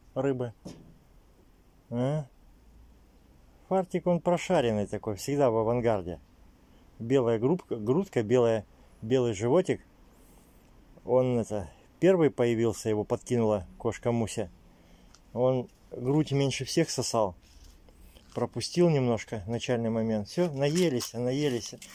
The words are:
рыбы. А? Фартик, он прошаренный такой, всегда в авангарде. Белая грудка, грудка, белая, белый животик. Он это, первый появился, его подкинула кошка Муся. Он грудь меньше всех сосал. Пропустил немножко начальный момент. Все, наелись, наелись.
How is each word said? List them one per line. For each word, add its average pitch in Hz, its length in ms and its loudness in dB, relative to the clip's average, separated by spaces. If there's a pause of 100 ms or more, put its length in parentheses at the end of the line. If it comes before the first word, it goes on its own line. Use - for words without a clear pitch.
(160)
рыбы. 127 380 -4 (1400)
А? 135 360 -4 (1400)
Фартик, 185 400 -2
он 175 140 2
прошаренный 127 640 2
такой, 104 300 -6
всегда 139 340 2
в 110 60 2
авангарде. 110 640 0 (800)
Белая 117 380 2
грудка, 135 380 -2
грудка, 123 480 0
белая, 113 420 2 (360)
белый 120 320 0
животик. 123 520 0 (1160)
Он 127 340 2
это, 104 320 -4 (300)
первый 165 320 4
появился, 117 560 0
его 107 160 0
подкинула 110 640 0 (100)
кошка 117 360 -4
Муся. 110 360 -4 (840)
Он 127 340 0 (240)
грудь 135 400 0
меньше 139 320 0
всех 160 260 0
сосал. 110 460 0 (960)
Пропустил 120 560 0
немножко 120 580 0
начальный 117 420 -2
момент. 110 400 -2
Все, 175 200 -2
наелись, 147 640 0
наелись. 123 640 -2 (200)